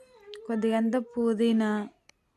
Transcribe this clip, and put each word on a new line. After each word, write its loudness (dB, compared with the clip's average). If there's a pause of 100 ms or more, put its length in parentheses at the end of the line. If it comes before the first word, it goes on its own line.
(480)
కొద్దిగంత 0 (160)
పుదీనా, 2 (680)